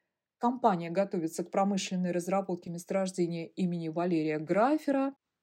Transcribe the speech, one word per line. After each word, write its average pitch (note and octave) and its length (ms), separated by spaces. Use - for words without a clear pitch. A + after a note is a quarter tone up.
Компания G#3+ 520
готовится F3 540
к - 80
промышленной F#3+ 580
разработке F3+ 580
месторождения F3 800
имени F3 420
Валерия D#3 520
Графера. C4+ 720